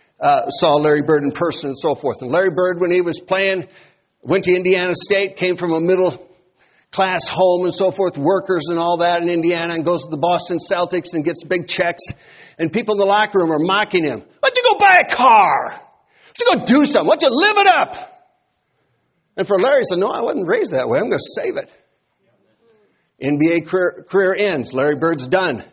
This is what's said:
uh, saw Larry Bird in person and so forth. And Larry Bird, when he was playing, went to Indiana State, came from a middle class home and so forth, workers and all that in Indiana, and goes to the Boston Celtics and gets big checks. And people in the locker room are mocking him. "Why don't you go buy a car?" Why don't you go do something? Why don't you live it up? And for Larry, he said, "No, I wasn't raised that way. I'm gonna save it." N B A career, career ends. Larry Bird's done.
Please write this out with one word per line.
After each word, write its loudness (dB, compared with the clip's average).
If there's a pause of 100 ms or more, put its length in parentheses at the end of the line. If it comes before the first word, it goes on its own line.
(200)
uh, 2
saw 2
Larry 2
Bird 2
in -2
person -4
and -8
so -2
forth. -4
And -8
Larry 2
Bird, 0
when 0
he 2
was -4
playing, -2 (520)
went 0
to 2
Indiana 0
State, -2
came -2
from -4
a 0
middle 0 (640)
class -2
home 0
and -2
so 0
forth, -4
workers -2
and -2
all 0
that 0
in -2
Indiana, -2
and -4
goes -2
to -12
the -8
Boston -2
Celtics -4
and -4
gets -4
big -4
checks. -2 (560)
And -2
people -2
in -4
the 4
locker 2
room 2
are 0
mocking 0
him. -2
"Why -2
don't -2
you -2
go 4
buy 4
a -6
car?" 4 (560)
Why 2
don't -6
you 6
go 6
do 4
something? 2
Why 4
don't 2
you 0
live 2
it 6
up? 0 (1300)
And -4
for 2
Larry, 4
he -2
said, -4
"No, 0
I -6
wasn't -4
raised -2
that -2
way. 0
I'm -2
gonna -2
save -6
it." -10 (1500)
N -2
B 2
A 0
career, -2
career 2
ends. -2
Larry 0
Bird's -2
done. 0